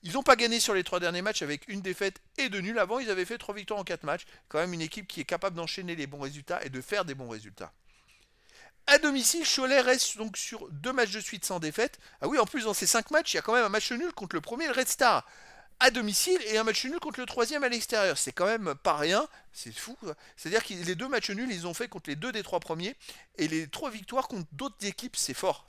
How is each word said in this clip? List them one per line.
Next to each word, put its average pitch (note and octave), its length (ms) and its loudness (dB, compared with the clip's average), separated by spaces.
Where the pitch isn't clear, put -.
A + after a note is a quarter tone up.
Ils E3+ 120 -6
n'ont C4+ 80 0
pas C4 120 10
gagné A#3 260 2
sur - 120 2
les F#3 100 2
trois F3+ 160 -2
derniers F3 220 0
matchs G#3 220 -2
avec D3 260 -6
une G3+ 140 -8
défaite F#3+ 400 -4
et C4 100 0
deux G3 120 -4
nuls. A3 180 -2
Avant, G#3+ 220 2
ils A#3 100 -4
avaient F#3 160 0
fait A#3 100 -6
trois - 180 -8
victoires G#3 240 -6
en F#3 60 -6
quatre F3 200 -6
matchs. D#3 200 -4
Quand D3+ 120 0
même F3+ 120 0
une E3+ 80 -4
équipe E3+ 260 -8
qui - 140 -10
est C3+ 60 -4
capable F3 300 -2
d'enchaîner E3+ 380 -6
les D3+ 120 -6
bons C#3+ 140 -10
résultats C#3+ 440 -6
et C3+ 60 -8
de B2+ 100 -8
faire G3+ 240 -2
des C#3+ 100 -8
bons C3 140 -12
résultats. G#2+ 460 -12
À C#4+ 100 8
domicile, D4 500 4
Cholet C4 360 4
reste B3+ 340 2
donc G#3+ 220 -8
sur - 320 -8
deux E3 240 -4
matchs A3+ 180 2
de G#3+ 80 -6
suite - 240 -10
sans F3+ 140 -2
défaite. E3 400 -2
Ah D3 60 2
oui, C#4+ 100 2
en A3 80 6
plus, B3 180 -4
dans G#3+ 80 0
ces E3+ 140 0
cinq A3 240 2
matchs, D4+ 240 2
il - 20 2
y D#3+ 40 0
a - 20 -4
quand A3 100 0
même A#3+ 140 6
un - 20 4
match G#3 240 0
nul D#4 220 -4
contre F#3 220 -6
le D#3 40 0
premier, C#4 280 -4
le C#4 40 0
Red B3+ 160 0
Star, G#3+ 400 4
à C4 120 10
domicile, B3+ 560 2
et G#3+ 100 2
un A3 80 4
match A3 220 0
nul D#4 140 -4
contre B3+ 200 -8
le B3 60 -6
troisième C#4 360 0
à C4 60 4
l'extérieur. G#3+ 480 2
C'est - 160 -2
quand F3+ 140 2
même G3+ 360 0
pas E3 140 4
rien, F#3 320 2
c'est - 260 -12
fou, A#3+ 220 -10
quoi. E3 140 -8
C'est-à-dire G3+ 300 0
que - 80 -10
les F3 220 -4
deux A#3 120 -6
matchs C4 220 0
nuls, A3 240 -4
ils E3+ 140 -6
ont E3+ 80 -6
fait A#3+ 120 -4
contre D#3+ 220 -12
les C#3+ 80 -4
deux A#3 160 -6
des A3 100 -4
trois F3 180 -2
premiers, F3 360 -6
et D3+ 100 0
les D#3 220 -2
trois C#4+ 220 -6
victoires A3+ 360 -4
contre F#3 260 -8
d'autres G#3 340 -8
équipes, A3 300 -8
c'est - 180 -2
fort, - 340 -2